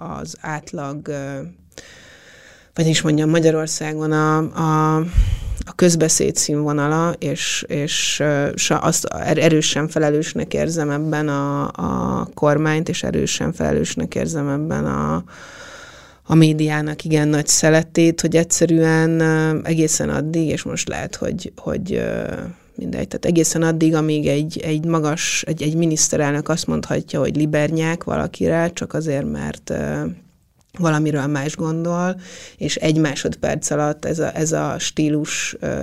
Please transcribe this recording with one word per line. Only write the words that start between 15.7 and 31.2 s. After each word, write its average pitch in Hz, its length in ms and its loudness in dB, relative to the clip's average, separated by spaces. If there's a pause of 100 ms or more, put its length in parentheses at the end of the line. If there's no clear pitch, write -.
a - 120 0
médiának 151 720 4
igen 151 240 4
nagy 147 180 2
szeletét, 165 720 4
hogy 160 160 2
egyszerűen, 165 840 4
ö, 160 420 2
egészen 160 460 0
addig, 156 400 0
és 147 140 -2
most - 260 -6
lehet, - 280 -6
hogy, - 400 -6
hogy, - 360 -4
ö, 57 300 -2 (520)
mindegy, - 340 -6
tehát - 160 -6
egészen 160 380 2
addig, 160 320 4
amíg 151 320 0
egy, 147 380 -2
egy 156 200 -2
magas, 160 640 0
egy, 160 160 -4
egy 156 140 0
miniszterelnök 151 720 2
azt 160 180 -2
mondhatja, 151 540 -2
hogy 131 160 0
libernyák 156 680 0
valakire, 165 680 0
csak - 220 -8
azért, 147 360 -2
mert, 147 400 -6
ö, - 300 -4 (800)
valamiről 151 480 0